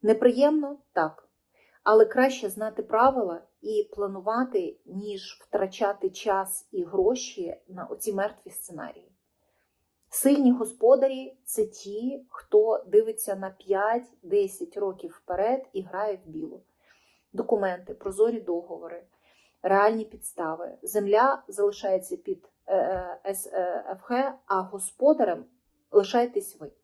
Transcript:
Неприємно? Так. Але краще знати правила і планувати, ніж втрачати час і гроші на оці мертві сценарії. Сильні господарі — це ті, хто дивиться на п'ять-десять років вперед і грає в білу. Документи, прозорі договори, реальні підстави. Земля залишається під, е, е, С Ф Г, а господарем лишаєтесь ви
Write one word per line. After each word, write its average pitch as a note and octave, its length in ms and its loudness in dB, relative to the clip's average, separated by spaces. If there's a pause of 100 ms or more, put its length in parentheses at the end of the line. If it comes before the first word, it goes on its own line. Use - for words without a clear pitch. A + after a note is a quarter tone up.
Неприємно? C#4 760 4 (160)
Так. - 340 -4 (640)
Але A3 160 10
краще B3+ 440 0
знати G#3+ 340 -8
правила A3+ 580 2 (200)
і G#3 320 -2
планувати, G3+ 920 -4
ніж G3 560 -12
втрачати G3+ 680 -6
час F#3+ 640 -4
і F3+ 120 -6
гроші F#3+ 760 -2 (100)
на F#3 180 -14
оці - 280 -8
мертві G3+ 380 -6
сценарії. - 600 -16 (1000)
Сильні C#4 420 4
господарі — C4 920 2
це - 220 -2
ті, A3+ 640 -10
хто - 580 2
дивиться G#3+ 480 0
на F#3+ 140 -8
п'ять-десять G3 1300 -2
років F#3+ 340 -6 (120)
вперед A3 500 -2
і F#3+ 80 -6
грає F#3+ 440 -6
в E3 40 -20
білу. - 320 -12 (720)
Документи, F#3+ 600 -2
прозорі G#3+ 460 0
договори, E3+ 640 -8 (580)
реальні G#3 440 4
підстави. - 800 -10
Земля G#3+ 640 2
залишається G3 680 -2
під, - 320 -10 (160)
е, G3 100 0
е, F3+ 500 -2
С G3 240 -8 (400)
Ф F#3+ 140 -10
Г, C4 300 -2 (120)
а F#3+ 160 0
господарем G3 840 2 (460)
лишаєтесь G#3 680 2
ви D3 120 -16 (120)